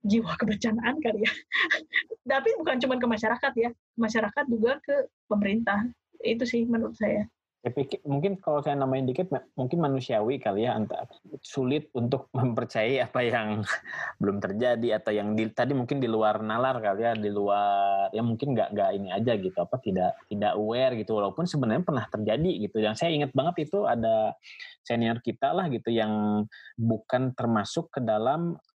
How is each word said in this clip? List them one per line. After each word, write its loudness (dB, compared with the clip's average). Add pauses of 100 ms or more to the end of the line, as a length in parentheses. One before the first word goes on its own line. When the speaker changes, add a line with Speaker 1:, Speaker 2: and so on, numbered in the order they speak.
Speaker 1:
jiwa 2
kebencanaan 0
kali 0
ya. 0 (500)
<laughs> -4
Tapi 2
bukan 0
cuma 0
ke 0
masyarakat 0
ya, 0 (240)
masyarakat 0
juga 2
ke -2 (320)
pemerintah. 0 (320)
Itu -2
sih 0
menurut -2
saya. -2 (360)
Speaker 2:
Saya -4
pikir, -4
mungkin -2
kalau 0
saya 0
namain 0
dikit, -2
ma-, -4
mungkin -2
manusiawi 0
kali 0
ya, 0
anta-, -4 (320)
sulit -4
untuk 0
<laughs> -20
mempercayai 0
apa 0
yang 0 (240)
<laughs> -10
belum 0
terjadi 0
atau -2
yang 0
di, 2
tadi -2
mungkin 0
di 0
luar 2
nalar 0
kali 0
ya, 2
di -2
luar, 2
ya -4
mungkin 0
nggak, 0
nggak 2
ini -4
aja 0
gitu, -4
apa, -2
tidak, 0
tidak -2
aware 0
gitu, -2
walaupun 0
sebenarnya 0
pernah 0
terjadi 0 (100)
gitu. -2
Yang 0
saya 0
ingat 0
banget 0
itu -2
ada 2 (480)
senior 0
kita 0
lah 0
gitu, -2
yang 2 (320)
bukan 0
termasuk -2
ke -2
dalam 0 (160)